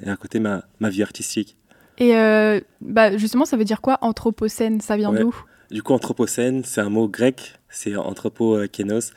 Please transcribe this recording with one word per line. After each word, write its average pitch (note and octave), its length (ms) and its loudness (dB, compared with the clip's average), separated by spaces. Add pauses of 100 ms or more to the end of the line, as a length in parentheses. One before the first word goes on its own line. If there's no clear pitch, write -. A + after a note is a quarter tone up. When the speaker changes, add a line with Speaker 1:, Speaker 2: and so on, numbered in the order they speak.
Speaker 1:
et G2+ 40 -8
à G2 60 -4
côté - 240 -6
ma, G2+ 240 -2 (160)
ma A2 100 0
vie G2 140 -2
artistique. - 540 -8 (400)
Speaker 2:
Et, A#3+ 180 6
euh, G#3+ 440 4 (220)
bah, G#3+ 360 2
justement, A3 280 2
ça B3 120 -2
veut A3 80 2
dire G#3+ 160 -2
quoi, C4 200 2
Anthropocène ? A3 800 -2
Ça G#3+ 140 -2
vient G#3 160 0
Speaker 1:
Ouais. G#3+ 80 2
Speaker 2:
d'où ? A#3 160 2 (340)
Speaker 1:
Du G#2+ 140 -8
coup, C#3 100 2
Anthropocène, B2 680 0
c'est - 180 -4
un G2+ 80 0
mot A2 200 2
grec, - 460 -2 (140)
c'est - 280 -8
anthropo, A2 600 0
euh, G2+ 100 0
kénos. G#2 500 -4